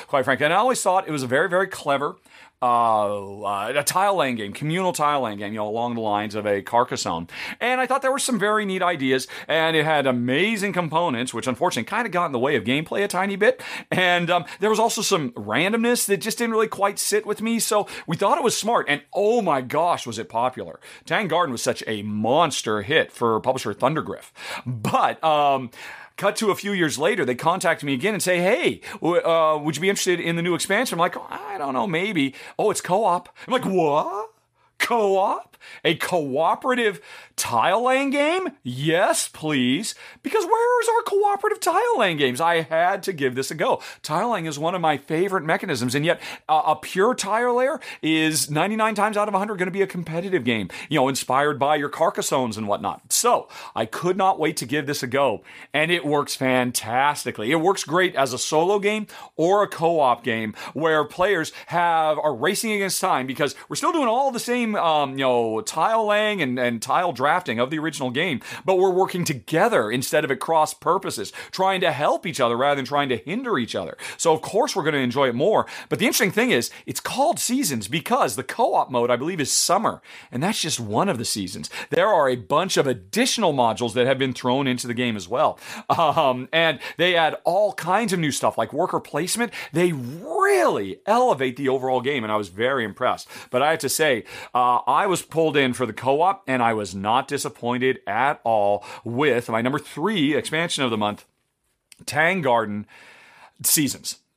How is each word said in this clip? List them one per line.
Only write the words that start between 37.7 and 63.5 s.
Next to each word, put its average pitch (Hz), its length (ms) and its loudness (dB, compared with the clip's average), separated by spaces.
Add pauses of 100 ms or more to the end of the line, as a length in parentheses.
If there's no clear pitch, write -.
laying 262 260 2
game?" 302 420 0 (100)
"Yes, 160 640 0
please." 147 640 0 (280)
Because 381 220 0
where 466 360 2
is 453 80 0
our 453 140 2
cooperative 403 560 0
tile 415 400 0
laying 185 180 2
games? 131 240 0
I 165 220 2
had 175 400 0
to 196 100 -4
give 139 220 -2
this 131 160 -4
a 160 60 -8
go. 190 260 0 (200)
Tile 185 280 -2
laying 180 160 -2
is 147 120 -6
one 165 180 -2
of 180 40 -4
my 156 160 2
favorite 170 480 -2
mechanisms, 147 520 -2
and 147 80 2
yet, 165 160 2 (280)
uh, - 160 4
a 156 120 2
pure - 380 0
tile 233 420 0
layer 262 240 0 (220)
is 156 480 2
ninety-nine 214 440 0
times 208 220 0
out 208 100 2
of 208 80 -4
a 190 40 2
hundred 208 200 -2
gonna 180 140 -2
be 196 100 0
a 185 40 4
competitive 175 580 -4
game, 110 240 0 (200)
you 151 100 0
know, 135 100 4
inspired 139 500 0
by 139 160 2
your 143 140 -2
Carcassones 147 680 0
and 110 120 -4
whatnot. 98 440 -4
So - 360 2 (260)
I 113 100 0
could 175 320 -2
not 190 220 2
wait 156 200 -2
to 139 80 -6
give 139 200 -2
this 147 160 -4
a 131 60 -6
go, 123 340 2 (320)
and 156 160 2
it 170 160 0
works 143 300 0
fantastically. 127 1120 0
It 165 100 2
works 190 220 2
great 175 320 0
as 131 180 0
a 127 60 -6
solo 175 400 2
game 208 300 -2 (260)
or 190 300 4
a - 40 -2
co-op 156 540 2
game 113 320 -2 (180)
where 156 320 2
players 175 480 0 (140)
have, 160 520 2
are 151 160 0
racing 196 380 0
against 196 280 -2
time 151 260 2
because 135 300 -2 (120)